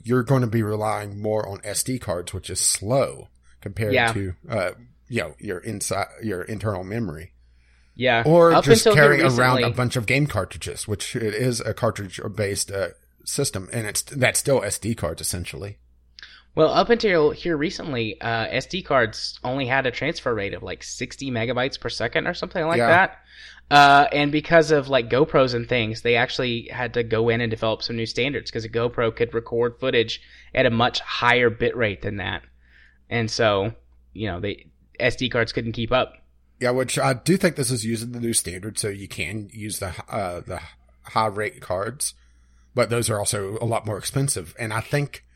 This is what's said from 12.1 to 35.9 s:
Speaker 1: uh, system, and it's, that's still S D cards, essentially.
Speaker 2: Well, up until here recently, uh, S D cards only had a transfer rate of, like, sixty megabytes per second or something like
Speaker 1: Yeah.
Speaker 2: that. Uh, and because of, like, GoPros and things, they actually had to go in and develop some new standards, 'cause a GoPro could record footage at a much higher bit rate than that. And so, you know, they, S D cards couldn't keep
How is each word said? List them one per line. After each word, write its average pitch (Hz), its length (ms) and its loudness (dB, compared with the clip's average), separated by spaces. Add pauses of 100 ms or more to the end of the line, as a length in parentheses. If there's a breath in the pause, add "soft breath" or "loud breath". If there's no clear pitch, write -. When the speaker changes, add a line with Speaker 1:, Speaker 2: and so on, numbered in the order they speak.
Speaker 1:
uh, 98 200 -4 (360)
system, 98 480 -4
and 113 140 -4
it's, 98 160 -4
that's 127 340 0
still 131 260 2
S 104 140 -4
D 113 160 -4
cards, 82 280 -6
essentially. 90 580 -8 (720 loud breath)
Speaker 2:
Well, 156 180 4
up 185 200 4
until 180 400 4
here 170 260 -2
recently, 131 640 -4
uh, 113 300 -2
S 131 160 -4
D 175 160 -6
cards - 600 0
only 131 220 -4
had 131 220 0
a 123 40 -2
transfer 131 440 -4
rate 101 180 -4
of, 87 80 -10
like, 92 220 -10
sixty - 480 -10
megabytes 123 480 -2
per 120 100 -6
second - 380 -2
or 175 80 -4
something 180 280 -4
like 165 140 0
Speaker 1:
Yeah. 120 120 4
Speaker 2:
that. 180 280 4 (520 loud breath)
Uh, 143 440 10
and 143 180 2
because 156 400 4
of, 143 160 4
like, 127 220 2
GoPros 131 440 4
and 117 140 -4
things, 110 340 0
they 120 140 4
actually 120 560 0
had 117 220 -6
to 120 100 0
go 113 240 2
in 117 140 2
and 113 100 -2
develop 110 320 -2
some 120 140 -6
new 113 80 -2
standards, 127 440 -4
'cause 113 140 -6
a 110 60 -10
GoPro 117 440 0
could 117 200 -2
record 120 440 -2
footage 117 440 0 (340 loud breath)
at 131 100 4
a 123 40 4
much 117 320 0
higher 120 480 4
bit 113 260 -2
rate 107 260 -2
than 104 140 -6
that. 95 280 -4 (640 soft breath)
And 113 200 -2
so, 107 440 2 (400)
you 107 140 -6
know, 87 120 -6
they, 98 280 -8 (340)
S 120 160 0
D 127 100 -2
cards 117 240 -2
couldn't 117 220 -6
keep 113 180 -6